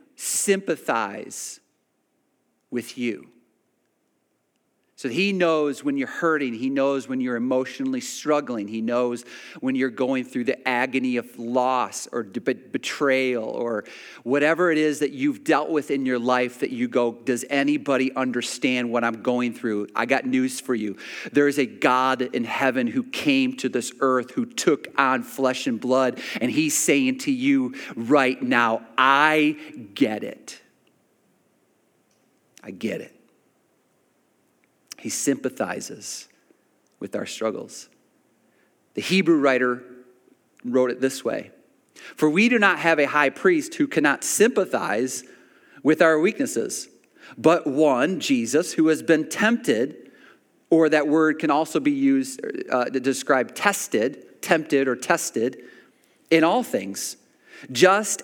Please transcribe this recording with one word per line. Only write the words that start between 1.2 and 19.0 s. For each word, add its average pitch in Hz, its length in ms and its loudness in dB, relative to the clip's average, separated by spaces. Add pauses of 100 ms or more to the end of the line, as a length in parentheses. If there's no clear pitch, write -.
with 123 280 -8
you. 117 320 -6 (1700)
So - 120 -8
he 190 240 0
knows 156 520 0
when 139 120 -2
you're 131 120 -2
hurting. 147 460 -2
He 127 160 -4
knows 139 380 0
when 131 120 -4
you're 123 160 -2
emotionally 131 640 -2
struggling. 123 680 -4
He 110 140 -6
knows 120 440 -2 (360)
when 131 160 -2
you're 131 140 0
going 127 340 -2
through 127 180 -4
the 131 260 -2
agony 127 500 0
of 117 200 -10
loss 123 720 -2
or 120 140 -6
de-, 98 160 -10
be-, 131 140 -2
betrayal 131 880 -2
or 117 400 -4 (400)
whatever 156 480 2
it 156 60 2
is 151 200 0
that 143 140 -2
you've 131 320 -2
dealt 151 260 2
with 147 220 -2
in 139 120 -2
your 127 140 0
life 123 400 0
that 127 120 -2
you 123 180 -4
go, 120 240 0
"Does 120 360 -4
anybody 139 680 0
understand 123 720 -2
what 117 140 0